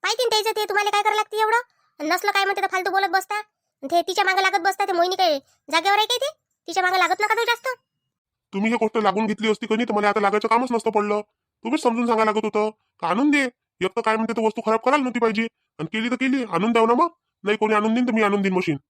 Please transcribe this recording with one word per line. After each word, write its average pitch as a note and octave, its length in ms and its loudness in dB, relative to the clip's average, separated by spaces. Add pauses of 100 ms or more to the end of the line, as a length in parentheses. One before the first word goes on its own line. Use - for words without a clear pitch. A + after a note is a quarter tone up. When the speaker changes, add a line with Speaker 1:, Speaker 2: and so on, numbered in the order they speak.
Speaker 1:
पाहिजे A#4 280 -2
त्याचं A4 200 0
ते, G#4+ 140 -2
तुम्हाला G#4 260 -2
काय G4+ 120 0
करावं G#4+ 140 2
लागते G#4+ 240 -2
एवढं? A4 200 2 (400)
नसलं F4+ 300 0
काय G4 140 0
म्हणते G4 180 -2
तर G4 40 0
फालतू F#4+ 240 -2
बोलत G4 180 0
बसता. F#4+ 320 -2 (500)
ते E4+ 120 2
तिच्या F#4+ 220 -2
मागं F#4+ 180 2
लागत F#4+ 180 2
बसता, G4 240 -2
ते G4 80 -2
मोहिनी F4+ 240 0
काय E4+ 220 2 (320)
जागेवर E4+ 260 2
आहे G#4+ 100 2
काय A#4 100 -2
ते? C5+ 140 -4 (360)
तिच्या F4+ 160 -2
मागं F#4 160 2
लागत F4+ 220 2
नका G#4+ 140 0
जाऊ A#4 100 0
जास्त. A#4+ 240 -2 (840)
Speaker 2:
तुम्ही G3+ 180 -2
ही A#3+ 60 0
गोष्ट A3 200 -2
लागून G#3 300 0
घेतली G#3+ 240 -2
असती G#3+ 160 -2
का G#3+ 100 0
नाही, A#3 120 -2
तर A3+ 60 -2
मला G#3 140 2
आता G3+ 120 0
लागायचं G#3 280 0
कामच A#3+ 240 2
नसतं A3+ 180 0
पडलं. G#3 300 0 (440)
तुम्हीच B3+ 180 -2
समजून A#3 240 0
सांगा A3 180 2
लागत G#3+ 200 0
होतं G#3+ 260 -2 (300)
का E3+ 80 -4
आणून A#3+ 220 2
दे. C#4+ 80 4 (420)
एक F#3 160 -2
तर A#3+ 40 -4
काय A3 160 0
म्हणते, A3+ 160 -2
तर A3 140 -2
वस्तू A3 200 -2
खराब A3 120 2
करायला C#4 240 2
नव्हती A#3+ 160 -4
पाहिजे, A3+ 240 0 (360)
आणि E3+ 80 -8
केली A3 240 -4
तर B3 40 0
केली, C4 300 0
आणून G#3 280 0
द्याव A3+ 140 4
ना A#3 80 4
मग. E4+ 140 2 (360)
नाही G#3 120 0
कोणी G#3+ 180 0
आणून G#3+ 200 2
देईन B3 120 0
तर A#3+ 60 -2
मी A3 100 2
आणून G3+ 200 0
देईन F#3+ 120 0
मशीन. F3 220 0 (140)